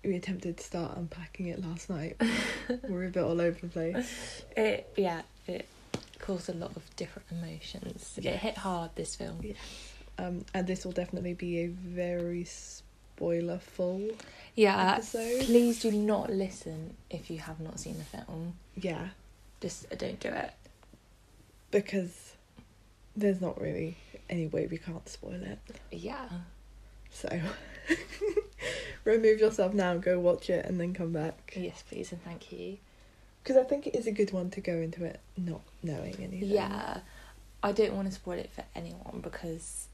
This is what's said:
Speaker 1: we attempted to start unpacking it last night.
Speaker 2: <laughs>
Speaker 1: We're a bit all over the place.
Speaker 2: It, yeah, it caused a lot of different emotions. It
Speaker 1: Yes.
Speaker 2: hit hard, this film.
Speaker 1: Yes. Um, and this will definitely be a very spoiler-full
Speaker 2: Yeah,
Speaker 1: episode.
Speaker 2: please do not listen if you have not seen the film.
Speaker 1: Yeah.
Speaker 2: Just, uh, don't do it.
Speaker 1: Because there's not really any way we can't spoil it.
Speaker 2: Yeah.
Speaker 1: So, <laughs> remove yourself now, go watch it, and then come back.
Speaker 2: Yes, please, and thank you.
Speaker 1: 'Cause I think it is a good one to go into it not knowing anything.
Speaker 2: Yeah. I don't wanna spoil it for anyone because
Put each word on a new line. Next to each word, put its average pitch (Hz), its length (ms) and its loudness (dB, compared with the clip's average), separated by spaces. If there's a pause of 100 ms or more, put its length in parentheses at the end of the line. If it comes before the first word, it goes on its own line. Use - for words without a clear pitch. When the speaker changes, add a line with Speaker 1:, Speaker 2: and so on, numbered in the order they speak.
Speaker 1:
we 190 120 2
attempted 180 420 -4
to - 60 -12
start - 340 -4
unpacking 170 480 -6
it 175 180 -4
last 170 280 -6
night. 160 280 -4
Speaker 2:
<laughs> 233 720 0
Speaker 1:
We're 185 160 0
a 180 60 -4
bit 180 100 2
all 170 180 4
over 170 200 4
the 175 80 -8
place. 170 760 -4 (160)
Speaker 2:
It, - 400 2
yeah, 175 240 4 (240)
it - 220 -6 (500)
caused 185 320 -2
a 175 40 -2
lot 170 220 -6
of - 200 -14
different - 360 -8
emotions. 170 880 -8
It 180 60 -6
Speaker 1:
Yes. 185 180 0
Speaker 2:
hit 214 160 -2
hard, 180 380 -2
this - 200 -6
film. 165 280 -8
Speaker 1:
Yes. 208 140 -8 (600)
Um, 180 340 -4
and 185 140 2
this 185 200 0
will 180 80 -4
definitely 180 420 -2
be 175 240 0
a 170 80 2
very 175 760 -2
spoiler-full 180 1600 -2 (460)
Speaker 2:
Yeah, 190 400 8
Speaker 1:
episode. 233 460 -2
Speaker 2:
please 240 420 8
do 226 80 6
not 208 400 4
listen 170 680 -4 (140)
if - 180 -8
you 165 80 -4
have 156 220 -10
not 160 200 -8
seen 160 200 -8
the 151 60 -8
film. 170 500 -8 (200)
Speaker 1:
Yeah. 180 340 -4 (520)
Speaker 2:
Just, - 320 -6
uh, - 40 -6
don't 190 220 -4
do - 100 -4
it. - 220 -2 (1160)
Speaker 1:
Because 196 640 0 (840)
there's 202 260 4
not - 180 -2
really 160 380 -2 (320)
any 165 180 2
way 156 200 2
we 165 100 -4
can't - 320 -8
spoil - 340 -8
it. 202 160 -8 (320)
Speaker 2:
Yeah. 226 380 -8 (800)
Speaker 1:
So, - 160 -8
<laughs> - 1800 -2
remove 220 360 8
yourself 214 340 6
now, 180 240 4
go 180 220 4
watch 175 300 4
it, 180 160 2
and 185 140 0
then 175 140 0
come 165 180 0
back. 160 440 -4
Speaker 2:
Yes, - 320 -6
please, - 240 -8
and 170 120 -10
thank - 280 -12
you. 180 260 -8 (680)
Speaker 1:
'Cause 262 140 8
I 254 60 12
think 285 240 2
it - 80 -2
is 226 100 2
a 226 60 2
good 202 200 4
one 185 200 0
to 196 100 -6
go 180 160 0
into 165 280 -2
it - 140 -8 (180)
not 175 240 -2 (200)
knowing 165 380 -4
anything. 190 300 -4
Speaker 2:
Yeah. 202 500 2 (640)
I 202 80 4
don't 202 240 6
wanna 196 160 0
spoil 180 280 -6
it - 120 -10
for - 120 -10 (120)
anyone 170 460 -8
because - 720 -8